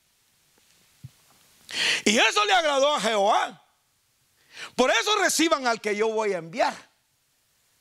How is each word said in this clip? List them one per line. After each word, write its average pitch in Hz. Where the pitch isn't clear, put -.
Y 208
eso 415
le 403
agradó 294
a 240
Jehová. 214
Por 254
eso 415
reciban 311
al 226
que 208
yo 220
voy 214
a 175
enviar, 214